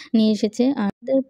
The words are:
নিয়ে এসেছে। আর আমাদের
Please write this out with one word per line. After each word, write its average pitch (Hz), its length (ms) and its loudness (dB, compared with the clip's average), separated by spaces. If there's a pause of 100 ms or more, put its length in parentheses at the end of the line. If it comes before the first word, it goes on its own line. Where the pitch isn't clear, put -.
(140)
নিয়ে 220 180 4
এসেছে। 214 320 -2
আর 254 320 -2
আমাদের 262 340 -2